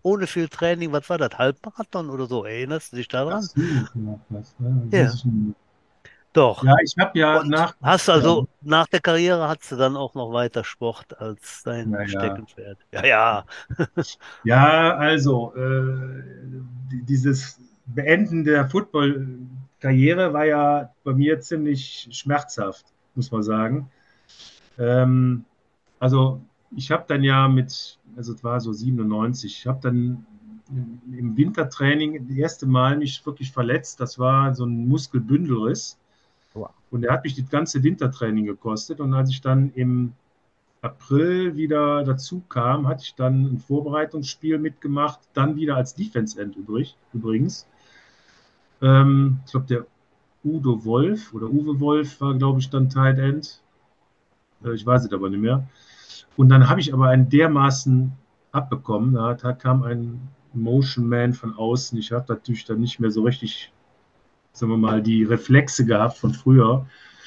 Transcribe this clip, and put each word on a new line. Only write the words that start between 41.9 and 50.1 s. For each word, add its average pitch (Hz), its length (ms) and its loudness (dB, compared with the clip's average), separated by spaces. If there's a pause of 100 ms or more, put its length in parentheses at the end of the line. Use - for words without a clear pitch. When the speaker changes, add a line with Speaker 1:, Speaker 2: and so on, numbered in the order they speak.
Speaker 2:
dazu 135 440 -6
kam, 131 400 -2
hatte 135 160 -6
ich - 100 -18
dann 131 400 0
ein 110 40 -2
Vorbereitungsspiel 151 1000 -4
mitgemacht, 147 640 -4 (140)
dann 143 220 0
wieder 147 200 -2
als 127 180 -2
Defense 113 460 -6
End 101 160 -10
übrig, 107 400 -6 (160)
übrigens. 113 540 -4 (1160)
Ähm, 135 600 6
ich - 80 -20
glaub, 131 140 -4
der 120 200 -4 (580)